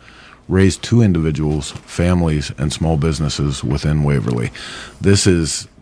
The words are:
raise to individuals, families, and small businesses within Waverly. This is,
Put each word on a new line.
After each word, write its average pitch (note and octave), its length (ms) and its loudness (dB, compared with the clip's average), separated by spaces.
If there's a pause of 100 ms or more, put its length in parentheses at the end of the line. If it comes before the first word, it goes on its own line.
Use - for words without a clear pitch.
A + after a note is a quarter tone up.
(480)
raise F#2+ 300 4
to A#2 260 2
individuals, D#2 640 0
families, E2+ 880 0
and D2 160 -2
small D#2+ 240 0
businesses D2 640 -2
within D2+ 400 0
Waverly. B1 460 0 (500)
This G2 280 2
is, E2+ 400 0 (140)